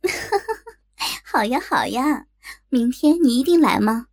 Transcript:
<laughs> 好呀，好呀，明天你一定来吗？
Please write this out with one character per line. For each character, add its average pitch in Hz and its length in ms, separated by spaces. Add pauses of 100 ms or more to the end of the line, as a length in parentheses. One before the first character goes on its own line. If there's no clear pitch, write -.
<laughs> - 1200
好 - 220
呀， 247 140
好 - 280
呀， 269 380 (440)
明 240 200
天 294 320
你 240 180
一 269 40
定 339 160
来 247 200
吗？ 220 340